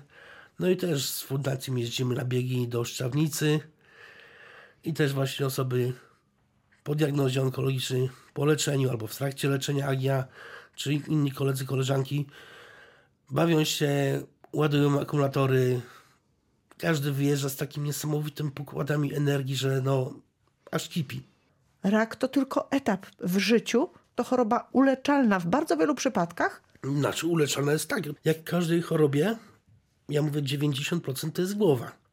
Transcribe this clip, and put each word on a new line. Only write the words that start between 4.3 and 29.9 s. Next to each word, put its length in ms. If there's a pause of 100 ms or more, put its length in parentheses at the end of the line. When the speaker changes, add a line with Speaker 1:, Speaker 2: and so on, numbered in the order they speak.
Speaker 1:
I 100
też 200
właśnie 320
osoby 480 (920)
po 100
diagnozie 460
onkologicznej, 680 (240)
po 120
leczeniu 440
albo 180
w 80
trakcie 340
leczenia, 400
jak 140
ja, 220 (500)
czy 180
inni 380
koledzy, 340
koleżanki, 600 (1040)
bawią 340
się, 580 (320)
ładują 480
akumulatory. 800 (960)
Każdy 340
wyjeżdża 380
z 60
takim 280
niesamowitym 680
pokładami 640
energii, 420
że 260
no, 320 (580)
aż 180
kipi. 340 (600)
Speaker 2:
Rak 320
to 120
tylko 440
etap 340 (140)
w 180
życiu, 520 (260)
to 80
choroba 480
uleczalna 680
w 80
bardzo 300
wielu 180
przypadkach. 680 (200)
Speaker 1:
Znaczy, 440
uleczalna 440
jest 180
tak, 140 (220)
jak 180
każdej 380
chorobie, 560 (720)